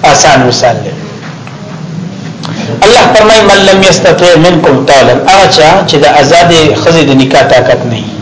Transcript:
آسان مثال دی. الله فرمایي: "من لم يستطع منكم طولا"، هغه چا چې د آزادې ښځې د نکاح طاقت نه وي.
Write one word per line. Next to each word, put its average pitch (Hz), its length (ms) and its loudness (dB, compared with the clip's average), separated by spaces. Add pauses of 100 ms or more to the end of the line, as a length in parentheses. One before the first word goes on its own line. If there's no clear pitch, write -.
آسان 143 340 2 (100)
مثال 120 360 -2
دی. - 80 -10 (1900)
الله 240 220 2 (100)
فرمایي: 214 280 2
"من 196 160 2 (100)
لم 190 140 2
يستطع 175 540 2
منكم 156 500 2
طولا"، 127 280 2 (160)
هغه 196 160 4 (100)
چا 156 140 2 (180)
چې 160 80 -2
د 147 100 2 (140)
آزادې 170 400 2 (220)
ښځې 165 260 2
د - 20 -2 (100)
نکاح 131 220 0
طاقت 127 380 2 (100)
نه 113 40 -4
وي. 110 100 -8 (180)